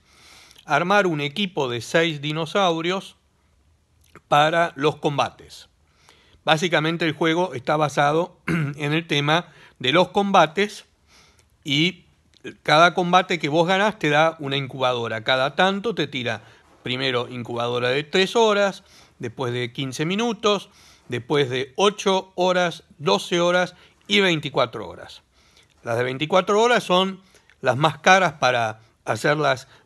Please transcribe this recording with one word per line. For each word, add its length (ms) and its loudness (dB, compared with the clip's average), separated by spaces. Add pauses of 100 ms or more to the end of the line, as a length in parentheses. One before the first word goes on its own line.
(680)
armar 420 2
un 120 -2
equipo 480 -4
de 120 -4
seis 400 0
dinosaurios 960 -2 (1120)
para 480 2
los 220 -2
combates. 680 -6 (760)
Básicamente 600 0
el 60 0
juego 400 0
está 240 -2
basado 640 0
<clears throat> 40 -12
en 460 -4
el 160 -2
tema 400 0 (320)
de 100 -2
los 200 4
combates 760 0 (800)
y 400 -2 (580)
cada 320 4
combate 460 2
que 80 -4
vos 180 2
ganás 320 0
te 120 -2
da 280 2
una 180 -6
incubadora. 680 -4
Cada 320 0
tanto 400 0
te 100 -2
tira 380 -6 (400)
primero 440 -2
incubadora 600 -4
de 160 -2
tres 320 0
horas, 480 2 (360)
después 340 -6
de 180 -6
quince 320 -6
minutos, 640 -2 (400)
después 400 -2
de 280 -6
ocho 580 0
horas, 480 0 (160)
doce 420 0
horas 340 2 (320)
y 140 2
veinticuatro 680 -2
horas. 360 -18 (600)
Las 140 -4
de 80 0
veinticuatro 560 0
horas 240 2
son 380 0 (400)
las 160 2
más 200 0
caras 360 4
para 460 0 (260)
hacerlas, 640 -2 (180)